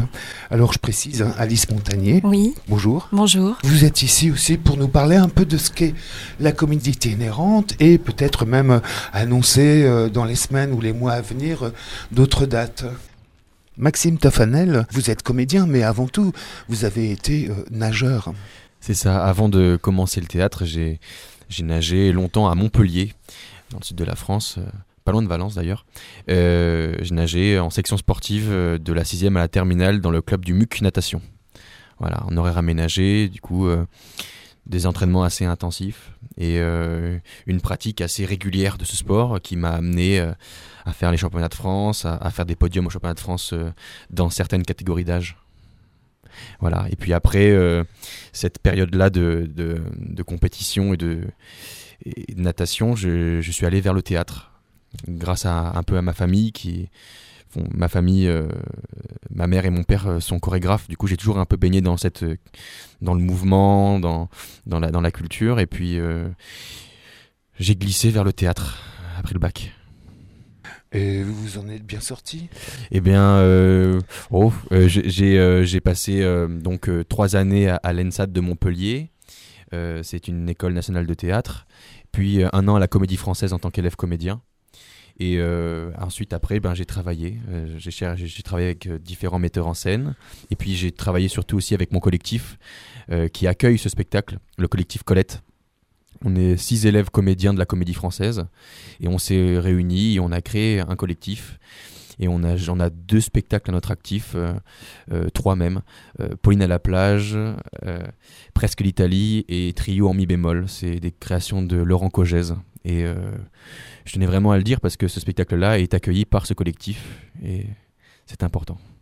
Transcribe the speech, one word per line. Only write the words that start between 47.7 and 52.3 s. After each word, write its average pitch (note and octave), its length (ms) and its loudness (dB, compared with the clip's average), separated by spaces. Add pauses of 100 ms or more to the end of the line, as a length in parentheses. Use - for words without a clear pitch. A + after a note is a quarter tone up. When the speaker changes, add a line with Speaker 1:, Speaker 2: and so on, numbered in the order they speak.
Speaker 3:
cette - 260 -6
période-là F#2+ 520 2
de, E2+ 440 0
de, E2 280 -6 (160)
de E2+ 240 -10
compétition F#2 720 -2
et - 20 -2
de, E2+ 240 -4 (840)
et - 280 -14